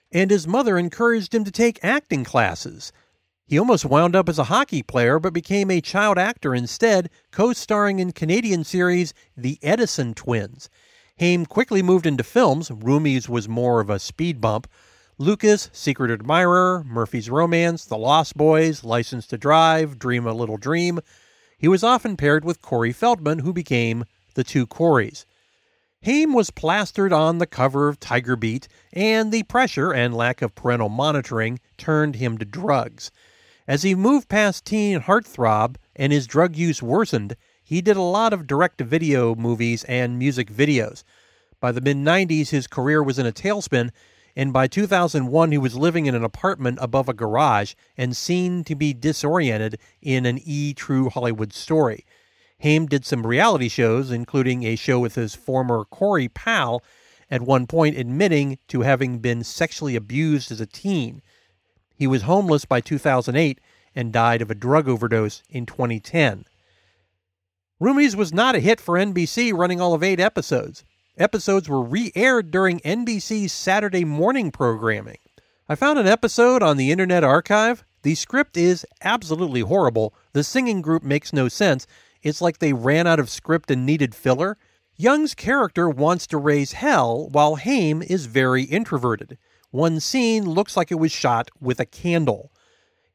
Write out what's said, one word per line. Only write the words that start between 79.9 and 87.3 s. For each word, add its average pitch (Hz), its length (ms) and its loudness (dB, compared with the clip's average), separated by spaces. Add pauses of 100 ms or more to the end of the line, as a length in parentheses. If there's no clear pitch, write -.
The 143 100 0
singing 226 400 -2
group 160 180 0
makes 143 320 -2
no 135 140 2
sense. 147 400 0 (360)
It's 151 160 -4
like 170 200 0
they 156 120 2
ran 139 360 2
out 165 120 4
of 127 120 -4
script - 400 -4
and 127 120 0
needed 139 300 0
filler. 151 460 -2 (360)
Young's 285 380 2
character 208 560 0
wants 151 380 0
to 160 100 -4
raise 143 360 0
hell, 147 580 0